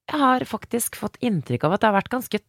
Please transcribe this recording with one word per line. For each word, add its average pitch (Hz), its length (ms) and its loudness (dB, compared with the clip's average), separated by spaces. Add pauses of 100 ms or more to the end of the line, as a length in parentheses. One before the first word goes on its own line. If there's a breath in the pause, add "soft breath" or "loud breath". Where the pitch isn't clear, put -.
jeg 302 100 -2
har 254 200 4
faktisk - 560 -6
fått - 260 -8
inntrykk 156 440 0
av 160 80 2
at 208 80 0
det 220 100 4
har 196 100 4
vært - 80 -4
ganske 240 400 -4